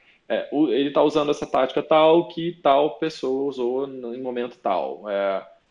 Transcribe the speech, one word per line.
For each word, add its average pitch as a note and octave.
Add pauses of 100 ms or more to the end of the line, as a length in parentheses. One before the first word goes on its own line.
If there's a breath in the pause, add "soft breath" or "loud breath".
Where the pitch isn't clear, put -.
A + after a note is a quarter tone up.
(280 soft breath)
é, G#2+
o, D3
ele C#3
tá D3
usando D3
essa D3
tática -
tal D#3+
que E3+
tal D3
pessoa C#3
usou B2+
no, B2
em C3
momento B2
tal. F2
É, G2 (260)